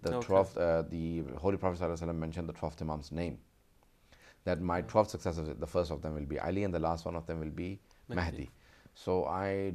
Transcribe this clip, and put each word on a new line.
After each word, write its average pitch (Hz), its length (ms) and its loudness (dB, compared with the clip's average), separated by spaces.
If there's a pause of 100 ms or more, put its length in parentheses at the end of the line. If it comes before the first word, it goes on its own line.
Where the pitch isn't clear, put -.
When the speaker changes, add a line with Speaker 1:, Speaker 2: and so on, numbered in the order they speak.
Speaker 1:
the 85 140 0
Speaker 2:
Okay. 120 100 -2
Speaker 1:
twelfth, 95 300 6
uh, 82 320 4
the 82 320 -2 (160)
Holy 92 220 2
Prophet 90 200 2
sallallahu 85 200 0
alaihi 82 100 -4
wasallam 85 80 -2
mentioned 80 320 -4
the 82 60 -6
twelfth 78 280 -6
Imam's 78 300 -4
name. 85 260 -2 (1040)
That 87 180 2
my 87 140 2
Speaker 2:
Right. 92 120 -2
Speaker 1:
twelve 107 220 6
successors, 82 460 -2
the - 100 -6
first 85 240 2
of 76 120 -4
them 78 120 -4
will 76 120 -4
be 71 140 -4
Ali 95 240 0
and 95 100 0
the 82 60 2
last 82 240 0
one 85 100 -4
of 82 120 -6
them 82 140 -4
will 78 100 -4
be 87 280 -6 (300)
Speaker 2:
Mahdi. 120 140 -2
Speaker 1:
Mahdi. 71 280 -4 (460)
So 92 300 2
I 98 480 0